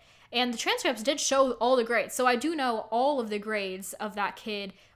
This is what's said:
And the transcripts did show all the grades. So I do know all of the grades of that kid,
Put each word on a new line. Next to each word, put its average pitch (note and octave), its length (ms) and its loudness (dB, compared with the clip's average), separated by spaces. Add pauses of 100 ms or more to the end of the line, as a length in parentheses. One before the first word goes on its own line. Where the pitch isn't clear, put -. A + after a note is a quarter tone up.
(340)
And B3 180 2
the A#3 60 -6
transcripts D#4 460 0
did C#4+ 160 0
show C4+ 340 4
all B3 220 4
the B3 80 4
grades. A3+ 320 0
So B3+ 100 2
I B3 100 6
do D4+ 200 -2
know B3 340 -2
all C4 300 2
of A3+ 100 -4
the G#3 100 -2
grades G3 540 -6
of G#3 220 -8
that G3+ 200 -2
kid, G3+ 380 -8 (220)